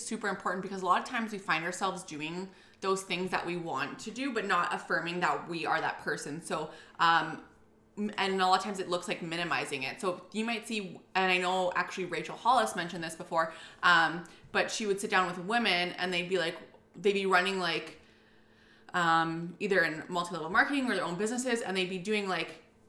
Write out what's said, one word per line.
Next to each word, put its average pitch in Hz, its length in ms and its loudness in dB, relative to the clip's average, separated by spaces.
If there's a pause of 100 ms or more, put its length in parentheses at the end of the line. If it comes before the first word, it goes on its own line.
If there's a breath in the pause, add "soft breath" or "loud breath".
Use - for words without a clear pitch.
super 214 260 -4
important 190 340 -2
because 190 200 -6
a 180 40 -2
lot 190 140 6
of 233 80 -6
times 226 240 -4
we 202 60 -6
find 165 260 0
ourselves 180 380 -2
doing 165 460 -8 (320 loud breath)
those 190 220 2
things 180 280 -2
that 175 160 -2
we 175 100 -2
want 165 440 -4
to 220 100 -10
do, 254 240 -4
but 208 100 -2
not 180 300 2
affirming 170 460 -2
that 147 280 0
we 165 180 -6
are 160 140 2
that 147 220 -2
person. 156 420 -6
So, 160 240 -4 (320 loud breath)
um, 160 400 4 (560)
m-, 208 220 -2
and 190 220 2
a 185 60 6
lot 185 120 8
of - 60 -4
times 196 160 -4
it 170 100 -6
looks 175 180 0
like 175 140 -4
minimizing 147 600 -2
it. 120 160 -6
So 131 200 -2 (120)
you 214 120 -2
might 226 240 -4
see, 202 320 -4 (140)
and 190 180 4
I 180 60 4
know 180 360 2
actually 180 320 -2
Rachel 160 300 -6
Hollis 233 400 4
mentioned 170 260 -4
this 160 120 -6
before, 165 380 0 (300 loud breath)
um, 170 420 6 (260 loud breath)
but 185 200 2
she - 160 -4
would 196 140 0
sit 208 100 -4
down 185 160 4
with 175 120 -6
women 180 600 2
and 180 140 -2
they'd 175 160 0
be 185 100 2
like, 165 180 0 (440)
they'd 202 140 6
be 196 120 2
running, 190 340 4
like, 165 380 -2 (960 loud breath)
um, 165 680 2
either 190 220 2
in 160 260 -2
multi-level 175 420 -4
marketing 262 400 2
or 202 40 0
their 185 100 0
own 175 100 -2
businesses, 233 480 0
and 190 140 -4
they'd 180 140 0
be 190 80 -4
doing, 202 300 -2
like, 165 340 -4 (260)